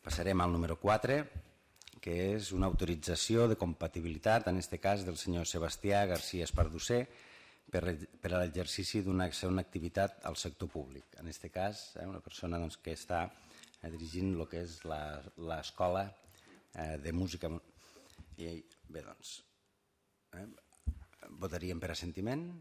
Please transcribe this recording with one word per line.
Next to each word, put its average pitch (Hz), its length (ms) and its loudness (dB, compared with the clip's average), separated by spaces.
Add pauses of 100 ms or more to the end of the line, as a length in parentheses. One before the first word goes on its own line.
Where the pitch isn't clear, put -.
Passarem 87 400 4
al 87 80 6
número 85 240 2
quatre, 120 460 4 (800)
que 90 300 2
és 104 180 -2
una 95 160 4
autorització 90 800 4
de 110 80 6
compatibilitat, 85 960 0
en 92 80 4
este 90 200 -6
cas 98 280 2
del 85 80 -4
senyor 85 320 0
Sebastià 98 580 2
García 87 380 0
Esparducer, 85 640 2 (640)
per, 87 240 0 (240)
per 87 140 -2
a 90 100 4
l'exercici 90 580 0
d'una 92 300 4
segona 92 320 2
activitat 95 640 0
al 80 80 -2
sector 87 320 -4
públic. 69 520 -10
En 82 120 -8
este - 180 -12
cas, 101 460 -4
eh, 85 100 -8
una 92 140 -8
persona, 85 400 -4
doncs, 82 240 -4
que 82 80 -6
està, 85 320 -2 (580)
eh, 82 80 -8
dirigint 82 460 -2
lo 80 140 -4
que 87 180 -6
és 82 160 -14
la, 76 400 -6 (140)
l'escola, 90 720 0 (680)
eh, 78 220 -4
de 76 160 -4
música. 85 380 0 (840)
I, 82 260 -8 (260)
bé, 80 160 -10
doncs, - 380 -16 (920)
eh, 92 140 -10 (840)
votaríem 87 500 -4
per 85 120 -2
assentiment 104 560 -2 (140)